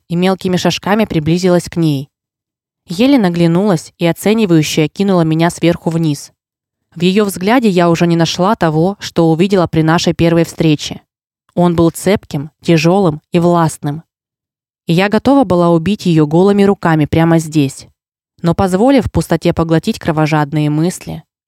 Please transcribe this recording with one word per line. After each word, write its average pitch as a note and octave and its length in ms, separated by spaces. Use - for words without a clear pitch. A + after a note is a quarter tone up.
и E3+ 60
мелкими F#3 440
шажками G3 480
приблизилась F3 640
к - 60
ней. D3 340
Еле B3+ 280
наглянулась F3 800
и E3+ 80
оценивающе E3+ 800
окинула G3 360
меня D#3+ 300
сверху E3+ 400
вниз. D#3+ 420
В E3 80
ее G3 240
взгляде G#3 420
я F3 220
уже E3+ 160
не E3+ 100
нашла F3+ 400
того, E3 420
что E3 320
увидела F3+ 360
при D#3+ 160
нашей E3 320
первой E3+ 300
встрече. - 580
Он F3 220
был E3+ 140
цепким, D#3+ 600
тяжелым E3 580
и F3 100
властным. E3 640
И E3+ 80
я G3 160
готова B3+ 340
была F3 240
убить E3+ 380
ее D#3 200
голыми G3 360
руками E3+ 420
прямо E3 340
здесь. D3+ 500
Но, E3+ 140
позволив G3+ 580
пустоте E3 400
поглотить E3 460
кровожадные D3+ 720
мысли, D#3+ 540